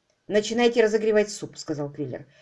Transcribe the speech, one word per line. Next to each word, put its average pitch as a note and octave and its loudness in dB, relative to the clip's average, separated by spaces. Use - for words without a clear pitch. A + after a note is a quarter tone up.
"Начинайте A3+ 2
разогревать G#3+ 2
суп", — - -12
сказал C#3+ -6
Квиллер, C#3 -10